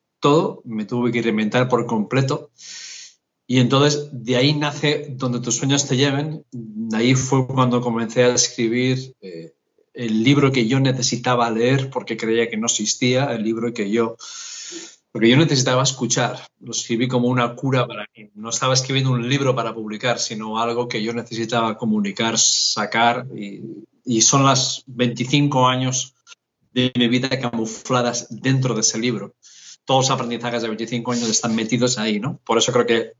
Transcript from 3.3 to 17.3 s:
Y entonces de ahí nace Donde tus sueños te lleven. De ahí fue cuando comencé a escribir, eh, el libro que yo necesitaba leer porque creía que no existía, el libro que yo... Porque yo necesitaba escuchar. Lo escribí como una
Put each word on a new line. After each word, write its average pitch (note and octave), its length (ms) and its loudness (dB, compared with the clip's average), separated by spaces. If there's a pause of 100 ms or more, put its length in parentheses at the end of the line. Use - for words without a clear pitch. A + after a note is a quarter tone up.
Y B2+ 100 2
entonces C3+ 540 4
de A#2+ 240 -2
ahí C#3 180 4
nace D3 560 -2
Donde B2+ 300 -4
tus A2+ 160 -2
sueños C3+ 320 0
te C3+ 80 2
lleven. D3 560 0
De A2 440 -6
ahí B2 200 4
fue C3 320 0
cuando B2 320 2
comencé A#2 420 0
a B2 120 6
escribir, B2+ 840 0
eh, E2 320 -14 (420)
el A2+ 280 0
libro C3+ 300 4
que A#2+ 160 2
yo C3+ 100 2
necesitaba B2+ 720 0
leer B2+ 400 2
porque - 260 -6
creía A2+ 320 0
que A2+ 80 -8
no A2 100 -2
existía, A#2 680 0
el A2 100 -4
libro A2+ 320 -4
que G2+ 160 -4
yo... A2+ 260 0 (960)
Porque A2 180 2
yo B2 80 8
necesitaba C3+ 460 4
escuchar. A#2 560 -2 (220)
Lo B2 100 -16
escribí A#2 380 -2
como B2 180 2
una B2 300 0